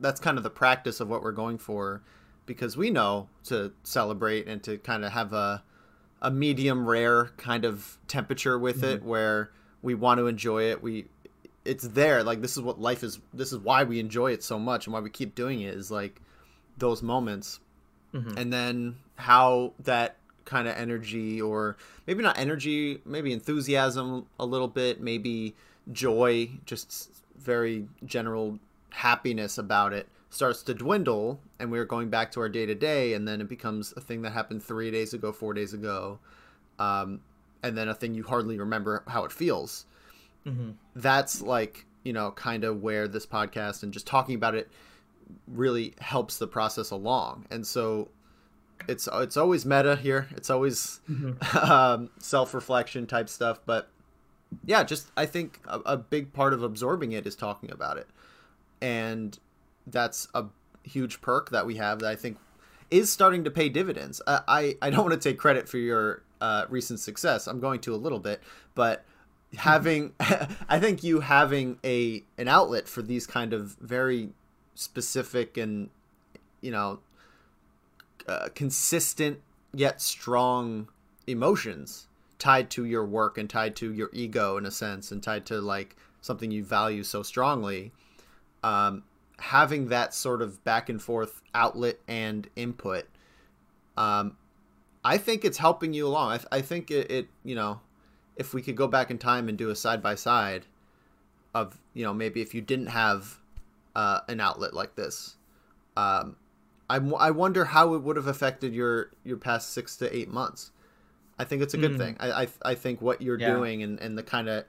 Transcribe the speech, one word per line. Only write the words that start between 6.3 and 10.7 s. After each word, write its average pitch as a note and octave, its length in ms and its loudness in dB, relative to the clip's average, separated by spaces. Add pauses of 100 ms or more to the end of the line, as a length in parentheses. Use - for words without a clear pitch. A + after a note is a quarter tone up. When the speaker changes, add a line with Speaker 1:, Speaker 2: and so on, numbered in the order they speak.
Speaker 1:
medium C3+ 560 2
rare A#2 400 6 (100)
kind A#2 300 -2
of G2+ 320 -4 (100)
temperature C3 500 0
with B2 260 0
it C3 160 0
Speaker 2:
Mm-hmm. - 80 -10
Speaker 1:
where G#2+ 420 0 (320)
we B2 120 -2
want B2 240 4
to A#2+ 80 2
enjoy A2+ 440 0